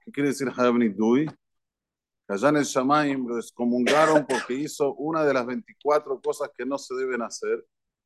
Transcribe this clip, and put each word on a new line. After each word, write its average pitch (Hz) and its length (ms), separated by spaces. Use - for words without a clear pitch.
¿Qué - 120
quiere 143 160
decir 127 260
Hayab 123 200
Nidui? 117 520
Que - 1080
allá 117 160
en 151 80
el 139 60
Shamaim 139 640
lo 117 120
excomungaron 127 880
porque 123 280
hizo 143 400
una 156 300
de 143 80
las 127 140
veinticuatro 131 720
cosas 143 340
que 123 120
no 139 100
se 135 200
deben 127 260
hacer, 107 440